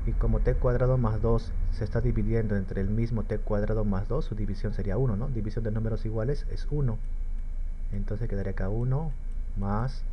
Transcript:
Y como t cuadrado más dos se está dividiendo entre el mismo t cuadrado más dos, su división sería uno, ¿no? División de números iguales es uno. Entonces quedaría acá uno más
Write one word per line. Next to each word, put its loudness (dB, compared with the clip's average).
Y 0
como 2
t 4
cuadrado 4
más 2
dos 2
se 0
está 0
dividiendo 2
entre -2
el 2
mismo 0
t -2
cuadrado 0
más 0
dos, 0
su -4
división -2
sería 0
uno, 2
¿no? -2
División -2
de -2
números 0
iguales -2
es -2
uno. 0
Entonces -2
quedaría -2
acá 0
uno 0
más 0